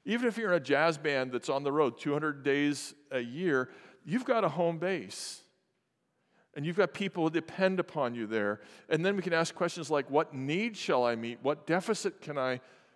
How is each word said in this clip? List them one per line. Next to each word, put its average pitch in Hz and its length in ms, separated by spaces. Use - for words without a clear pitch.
Even 240 220
if 220 120
you're 208 140
in 175 40
a 143 80
jazz 147 320
band 139 360
that's 120 160
on 139 160
the 139 80
road 143 260
two 147 140
hundred 147 300
days 143 520
a 131 100
year, 131 480
you've 233 200
got 233 180
a 175 60
home 165 300
base. 160 640
And 147 120
you've 170 100
got 190 160
people 185 300
who 160 80
depend 185 480
upon 127 380
you 113 100
there. 104 340
And 156 160
then 202 100
we 190 80
can 175 120
ask 165 200
questions 170 360
like, 143 200
"What 151 240
need 175 420
shall 127 280
I 120 100
meet? 117 280
What 147 260
deficit 185 520
can 147 160
I 127 240